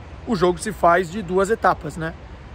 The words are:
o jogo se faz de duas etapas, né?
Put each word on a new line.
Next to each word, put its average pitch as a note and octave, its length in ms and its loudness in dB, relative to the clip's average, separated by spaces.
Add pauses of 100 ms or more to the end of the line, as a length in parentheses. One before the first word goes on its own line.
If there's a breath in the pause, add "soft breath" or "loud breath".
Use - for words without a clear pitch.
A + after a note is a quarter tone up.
(240)
o A#3+ 120 0
jogo F3+ 240 4
se A3 100 -6
faz F3 400 4
de G3+ 100 -6
duas F#3 300 0
etapas, E3+ 460 0
né? E3 180 -6 (400)